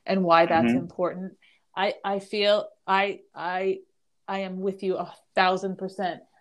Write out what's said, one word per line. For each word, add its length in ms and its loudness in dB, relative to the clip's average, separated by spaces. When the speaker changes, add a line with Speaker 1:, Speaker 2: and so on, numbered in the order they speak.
Speaker 1:
and 200 0
why 220 6
that's 200 4
Speaker 2:
Mm-hmm. 120 2
Speaker 1:
important. 560 -4
I, 180 -2
I 140 -2
feel, 500 0
I, 320 0
I, 420 -2
I 140 -4
am 200 -8
with 220 -4
you 140 -2
a 180 -8
thousand 420 2
percent. 440 -6